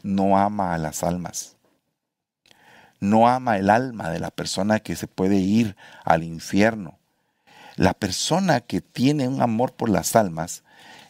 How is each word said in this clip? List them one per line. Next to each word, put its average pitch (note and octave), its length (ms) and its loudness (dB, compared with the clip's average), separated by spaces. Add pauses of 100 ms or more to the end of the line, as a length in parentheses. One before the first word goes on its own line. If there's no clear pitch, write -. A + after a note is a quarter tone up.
No G2 340 0
ama G2+ 360 0
a E2 40 -2
las D#2+ 260 -6
almas. F2 540 -6 (1400)
No A2 280 4
ama B2 300 2
el G2 120 2
alma A2+ 400 2
de E2 100 -4
la F2 120 -8
persona G2 480 -2
que F2+ 160 -6
se - 120 -8
puede F#2+ 280 0
ir G2+ 400 2 (280)
al E2 200 2
infierno. G2 720 -2 (800)
La F2+ 180 2
persona D#3 680 -2
que - 200 -6
tiene C3+ 460 -2
un C3+ 140 -4
amor A#2+ 320 -2
por - 160 -4
las F2 260 0
almas F2 480 0 (460)